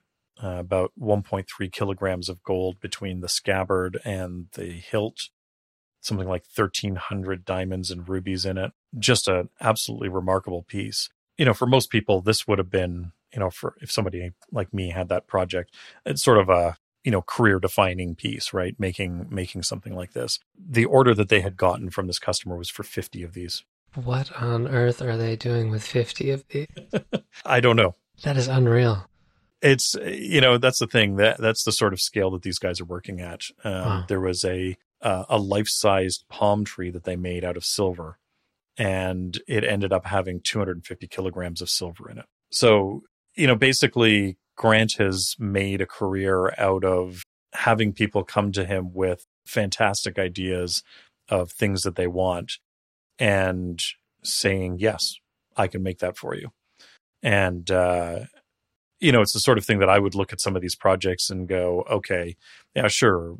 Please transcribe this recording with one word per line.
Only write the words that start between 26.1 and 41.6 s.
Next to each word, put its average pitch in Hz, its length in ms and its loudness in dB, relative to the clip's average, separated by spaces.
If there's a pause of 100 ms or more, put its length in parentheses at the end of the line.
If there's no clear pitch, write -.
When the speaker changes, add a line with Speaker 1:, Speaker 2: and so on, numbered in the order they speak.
Speaker 2:
of 135 180 -4
these? 147 180 -6 (380)
Speaker 1:
<laughs> - 400 -10
I 127 140 4
don't 120 160 6
know. 98 200 4 (280)
Speaker 2:
That 143 140 0
is 123 100 0
unreal. 120 600 4 (540)
Speaker 1:
It's, 135 420 4
you 175 380 0
know, 123 160 8
that's 123 220 4
the 120 80 0
thing. 101 300 2
That, 104 220 4
that's 113 240 0
the 110 80 0
sort 104 220 2
of 107 80 -6
scale 95 300 0
that 92 100 -6
these 90 180 -8
guys 90 220 -6
are 90 40 -10
working 90 360 -10
at. 87 220 -12 (200)
Um, 104 100 -4
Speaker 2:
Wow. 92 340 -2
Speaker 1:
there 98 140 -2
was 90 240 -2
a, 92 300 -2 (260)
uh, 95 280 -2
a 123 80 2
life-sized 98 920 0
palm 104 340 2
tree 92 280 -8
that 87 120 -10
they 92 120 -4
made 90 280 -6
out 87 140 -4
of 87 80 -10
silver, 87 540 -4 (580)
and 92 680 -2
it 110 160 0
ended 101 280 0
up 95 140 0
having 92 360 -2
two - 180 -2
hundred 92 260 -4
fifty 90 220 -14
kilograms 90 540 -8